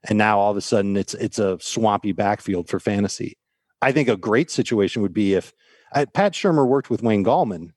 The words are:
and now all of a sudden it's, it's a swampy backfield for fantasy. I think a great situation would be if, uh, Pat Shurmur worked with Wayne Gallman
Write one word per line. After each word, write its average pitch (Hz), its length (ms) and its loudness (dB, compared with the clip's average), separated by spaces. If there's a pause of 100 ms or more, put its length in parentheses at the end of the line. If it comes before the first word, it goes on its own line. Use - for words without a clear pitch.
and 107 80 0
now 107 220 4
all 104 140 2
of 101 40 -2
a 98 40 -4
sudden 101 360 0
it's, - 180 -4
it's - 260 -6
a 95 200 0
swampy 104 520 -2
backfield 92 560 -2
for 95 100 -4
fantasy. - 580 -4 (460)
I 131 80 2
think 131 180 2
a 110 80 2
great 110 320 0
situation 107 540 0
would 95 100 -2
be 98 220 0
if, - 180 -2 (400)
uh, 143 220 0
Pat 196 200 2
Shurmur 151 340 2
worked 135 200 0
with 110 140 -2
Wayne 107 220 2
Gallman 104 520 0